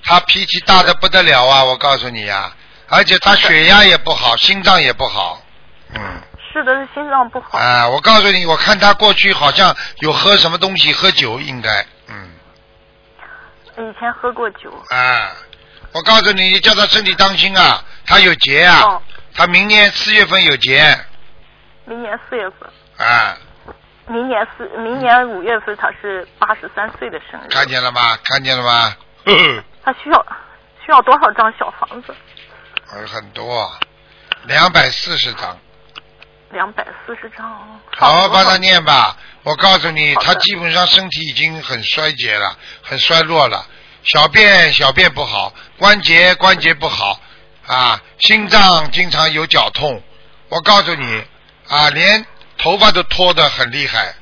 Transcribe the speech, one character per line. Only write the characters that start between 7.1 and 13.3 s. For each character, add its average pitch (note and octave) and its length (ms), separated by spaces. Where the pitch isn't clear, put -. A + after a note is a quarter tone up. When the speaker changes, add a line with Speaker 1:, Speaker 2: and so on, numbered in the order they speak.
Speaker 2:
脏 B3+ 180
不 B3+ 120
好。 - 180
Speaker 1:
啊， A#2+ 300
我 C3+ 120
告 A3 200
诉 G3 120
你， F3+ 140
我 D#3+ 100
看 F#3+ 220
他 G3+ 160
过 G#3 180
去 F#3+ 220
好 D3 160
像 E3+ 260
有 D3+ 140
喝 G3 260
什 F3 120
么 E3+ 60
东 F#3+ 220
西， D3+ 160
喝 F#3 160
酒 B2 300
应 C3+ 200
该， G#2+ 240
嗯。 G2+ 220